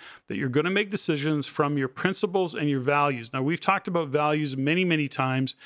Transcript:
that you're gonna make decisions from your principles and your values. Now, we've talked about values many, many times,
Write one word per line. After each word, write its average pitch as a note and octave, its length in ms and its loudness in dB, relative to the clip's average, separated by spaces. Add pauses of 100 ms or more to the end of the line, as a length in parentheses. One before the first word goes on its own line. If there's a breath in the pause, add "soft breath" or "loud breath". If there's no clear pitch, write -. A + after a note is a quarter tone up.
(280 loud breath)
that - 100 -4
you're C3+ 120 0
gonna D3+ 220 2
make G3+ 180 0
decisions D3+ 560 0
from D3 320 0
your C3+ 100 0
principles F#3 680 -2
and D3 120 -2
your C#3 120 2
values. C3+ 520 0
Now, C3 120 -4
we've D#3+ 160 0
talked F#3+ 280 0
about E3+ 200 0
values D3+ 500 0
many, D#3 260 2
many D#3 240 2
times, C3 480 0 (100)